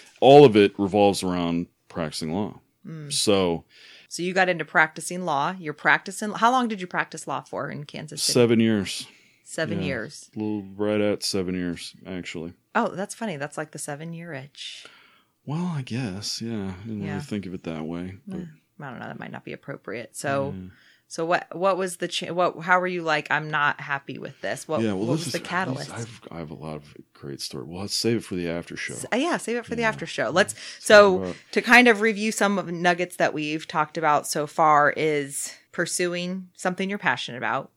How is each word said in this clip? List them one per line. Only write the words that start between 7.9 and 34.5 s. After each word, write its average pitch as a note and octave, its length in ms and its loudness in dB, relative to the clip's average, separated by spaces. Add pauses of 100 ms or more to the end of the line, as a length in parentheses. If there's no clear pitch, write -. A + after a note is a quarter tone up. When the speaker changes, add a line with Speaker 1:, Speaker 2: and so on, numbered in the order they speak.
Speaker 2:
City? - 100 0
Speaker 1:
Seven A#2 260 6
years. A2 460 2 (460)
Speaker 2:
Seven D3+ 300 -4
Speaker 1:
Yeah. - 60 -4
Speaker 2:
years. C3 460 -8
Speaker 1:
A A2 60 -10
little G#2+ 220 -4 (160)
right G#2 240 2
at G#2 220 0
seven F#2 320 -2
years, F2 380 -6 (120)
actually. F2 480 -10 (200)
Speaker 2:
Oh, A3 140 0
that's G3 260 -8
funny. G#3+ 220 -8
That's, C#3+ 220 -10
like, D#3 140 -8
the D#3 80 -14
seven-year E3 540 -10
itch. - 520 -14 (600)
Speaker 1:
Well, E3+ 300 -4
I C#3 60 -4
guess, G#2+ 600 -6
yeah. G#2+ 300 -6 (100)
I A2 60 -14
didn't G#2 160 -6
Speaker 2:
Yeah. G2+ 120 -6
Speaker 1:
really F#2+ 100 -6
think G#2 200 -6
of F2+ 80 -12
it F#2 100 -10
that D#2+ 220 -8
way, F2 280 -8 (120)
but F#3+ 140 -10
Speaker 2:
Eh, F3+ 40 -8 (360)
I C#3+ 100 -12
don't B2 100 -14
know. A2 80 -12
That - 120 -12
might - 140 -14
not - 100 -14
be - 80 -12
appropriate. - 640 -12
So, C#3 420 -4
Speaker 1:
Yeah. F#2 120 -14 (400)
Speaker 2:
so E3 160 -6
what, E3+ 280 0
what F3+ 220 2
was F3+ 220 -4
the F3 100 -4
cha-, - 240 -6
what, F3 300 0
how F3+ 180 4
were F3+ 80 0
you F3+ 140 -4
like, D3+ 280 0
"I'm D3+ 220 -2
not D3 300 0
happy C#3 360 -8
with - 220 -14
this"? G#2+ 300 -8
What, D#3 100 0
Speaker 1:
Yeah, A2 140 0
well, G2 140 -2
Speaker 2:
what C#3+ 100 2
Speaker 1:
this D#3+ 80 -4
Speaker 2:
was - 20 -8
Speaker 1:
is, B2+ 60 -8
Speaker 2:
the F3 80 -2
catalyst? - 520 -6
Speaker 1:
I've, A#2 280 -12 (100)
I - 60 -14
have D#2+ 140 -10
a - 40 -12
lot D#2 220 -10
of D2 180 -18 (180)
great C#2 280 -12
story. C2 240 -10
Well, E2+ 160 -10
let's G2+ 160 -8
save A2+ 220 2
it F#2 40 -10
for - 120 -8
the F2 120 -2
after E2+ 300 -6
show. - 160 -8
Speaker 2:
S-, B1 180 -10
uh, - 60 0
yeah, D4+ 180 0
save A3+ 220 -4
it A#3 80 -8
for A#3+ 100 -8
the A#3 60 -4
Speaker 1:
Yeah. A3+ 80 2
Speaker 2:
after E3+ 160 -6
show. C3 240 -2
Let's, F3+ 240 2
Speaker 1:
Let's - 320 -16
Speaker 2:
so, G#3 320 10
Speaker 1:
talk F#3+ 80 -4
about F3+ 100 -6 (160)
Speaker 2:
to G#3 100 0
kind B3 280 8
of G#3 100 4
review G#3+ 320 0
some G3+ 260 0
of E3+ 100 -4
the E3+ 40 -6
nuggets F3 460 0
that E3 160 2
we've D3+ 340 -6
talked D#3 300 -2
about D3+ 300 2
so D3+ 200 -4
far D3+ 480 6